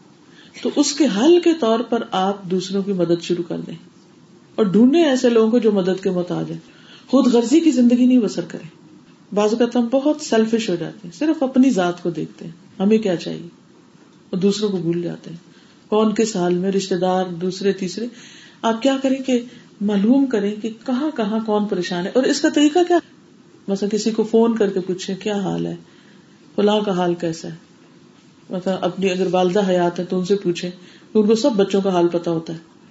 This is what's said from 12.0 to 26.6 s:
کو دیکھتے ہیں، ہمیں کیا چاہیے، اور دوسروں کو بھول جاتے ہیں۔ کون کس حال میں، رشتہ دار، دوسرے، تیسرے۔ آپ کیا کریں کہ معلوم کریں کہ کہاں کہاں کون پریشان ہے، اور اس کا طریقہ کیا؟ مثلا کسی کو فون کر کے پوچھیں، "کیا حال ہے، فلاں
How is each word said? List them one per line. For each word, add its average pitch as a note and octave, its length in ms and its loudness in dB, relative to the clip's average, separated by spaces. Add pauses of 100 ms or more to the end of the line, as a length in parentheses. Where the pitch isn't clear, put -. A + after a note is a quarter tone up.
کو F3 80 -2
دیکھتے D#3 340 -10
ہیں، E3 80 -14 (280)
ہمیں G#3+ 180 4
کیا F#3+ 180 0
چاہیے، E3 320 -10 (800)
اور G3 80 -6
دوسروں G3+ 300 0
کو F#3+ 80 -4
بھول E3+ 260 -2
جاتے E3 280 -12
ہیں۔ E3 60 -14 (520)
کون G#3+ 260 2
کس A3 220 0
حال F3 180 2
میں، F#3 180 -2
رشتہ G3 220 -2
دار، F#3 320 0
دوسرے، F3+ 460 -4
تیسرے۔ F#3+ 340 -8 (560)
آپ A3+ 200 -2
کیا C4+ 200 2
کریں C4+ 200 0
کہ B3+ 180 0 (400)
معلوم G#3 460 2
کریں G#3 360 -2
کہ A3+ 80 -6 (160)
کہاں C4+ 300 -2
کہاں G#3+ 300 -2
کون G#3 200 0
پریشان F3+ 400 -4
ہے، F#3 80 -6
اور B3+ 80 2
اس - 180 0
کا D#4 80 2
طریقہ D4 300 2 (100)
کیا؟ F4 100 4 (680)
مثلا G3 200 -2
کسی G#3+ 220 -2
کو G#3+ 140 0
فون A3+ 320 2
کر G3 140 2
کے G3 100 -4
پوچھیں، F#3 360 -6
"کیا G#3 200 -6
حال E3+ 300 -4
ہے، E3+ 100 -8 (800)
فلاں G#3 240 2